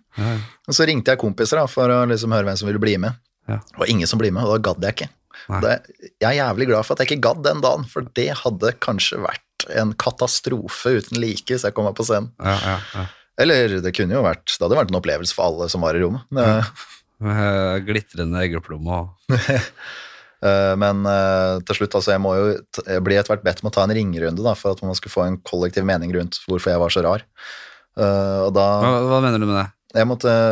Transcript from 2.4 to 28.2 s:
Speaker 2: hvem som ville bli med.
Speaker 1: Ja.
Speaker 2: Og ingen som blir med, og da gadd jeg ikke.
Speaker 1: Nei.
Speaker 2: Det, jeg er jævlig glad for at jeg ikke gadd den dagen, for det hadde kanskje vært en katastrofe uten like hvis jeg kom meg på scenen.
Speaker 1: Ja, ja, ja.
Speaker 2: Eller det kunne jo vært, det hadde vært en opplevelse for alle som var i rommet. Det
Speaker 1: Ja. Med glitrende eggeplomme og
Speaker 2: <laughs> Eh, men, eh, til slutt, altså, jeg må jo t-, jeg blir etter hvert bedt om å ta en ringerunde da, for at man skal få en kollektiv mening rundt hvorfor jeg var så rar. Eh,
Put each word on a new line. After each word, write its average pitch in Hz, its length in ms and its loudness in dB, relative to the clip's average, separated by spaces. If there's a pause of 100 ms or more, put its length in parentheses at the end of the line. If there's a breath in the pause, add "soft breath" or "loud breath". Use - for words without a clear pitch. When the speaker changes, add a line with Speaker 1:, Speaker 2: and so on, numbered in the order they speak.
Speaker 2:
hvem 98 140 -2
som 104 80 -4
ville 104 140 -2
bli 107 180 2
med. 113 160 -2 (320)
Speaker 1:
Ja. 107 100 -2 (220)
Speaker 2:
Og 87 100 -2
ingen 98 160 2
som 113 140 0
blir 107 160 2
med, 117 80 -2
og 107 100 2
da 113 140 0
gadd 90 180 -2
jeg - 120 -2
ikke. - 100 -6 (400 loud breath)
Speaker 1:
Nei. 92 160 -2
Speaker 2:
Det, 113 80 4 (480)
jeg 107 80 4
er 135 80 2
jævlig 127 320 0
glad 110 180 2
for - 80 -2
at - 80 0
jeg 135 80 0
ikke 143 160 0
gadd 143 180 2
den 143 200 0
dagen, 127 240 0
for 135 260 -8
det 123 140 0 (160)
hadde 110 300 0 (100)
kanskje - 400 -2
vært - 480 -8
en 110 240 0
katastrofe - 1040 -2
uten 117 180 -6
like 113 300 -4
hvis 127 180 -2
jeg 104 80 -2
kom 107 140 0
meg 98 80 -6
på 113 100 -2
scenen. 110 220 0 (160)
Speaker 1:
Ja, 98 160 2
ja, 98 160 -2 (160)
ja. 95 140 -8 (320 loud breath)
Speaker 2:
Eller 127 420 4
det 90 160 -2
kunne 98 180 0
jo 135 80 2
vært, 85 300 0
det - 100 -4
hadde 98 160 2
vært 104 140 2
en 90 80 0
opplevelse 85 340 -2
for 90 140 2
alle 82 240 -4
som 90 100 -2
var 80 140 2
i 90 80 2
rommet. 110 240 -4
Det 131 160 0
Speaker 1:
Ja. 110 160 4 (640 loud breath)
Med 98 640 0
glitrende 90 560 -2
eggeplomme 82 560 -4
og 90 320 -6
Speaker 2:
<laughs> 127 400 0 (720 loud breath)
Eh, 98 320 4
men, 101 300 2
eh, 95 480 2 (100)
til - 140 -4
slutt, 101 180 -2
altså, 101 160 0
jeg 98 80 2
må 98 160 0
jo 101 120 2 (280)
t-, 95 80 -6
jeg 92 180 0
blir 98 140 2
etter 101 160 2
hvert 104 100 -2
bedt - 220 -2
om 107 60 -4
å - 20 -8
ta 98 140 2
en 107 100 2
ringerunde 87 480 -2
da, 117 100 2
for 95 220 -2
at - 80 -16
man 92 100 -4
skal - 160 -10
få 95 140 0
en 92 160 -2
kollektiv 90 480 -2
mening 87 240 0
rundt 87 320 -2
hvorfor 90 300 0
jeg 87 80 2
var 85 100 0
så 92 100 0
rar. 90 220 0 (720 loud breath)
Eh, 98 480 2